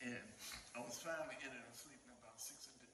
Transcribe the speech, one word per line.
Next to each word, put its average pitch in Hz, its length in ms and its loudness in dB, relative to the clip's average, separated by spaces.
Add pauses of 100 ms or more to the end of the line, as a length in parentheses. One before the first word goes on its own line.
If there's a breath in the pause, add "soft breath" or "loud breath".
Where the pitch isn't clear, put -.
And 120 240 4 (480 loud breath)
I - 80 2
was 147 160 2
finally 160 440 6
ended 127 200 0
up 117 120 -8
sleeping 147 360 -8
in 117 80 -12
about 123 200 -10
six, - 300 -2 (260)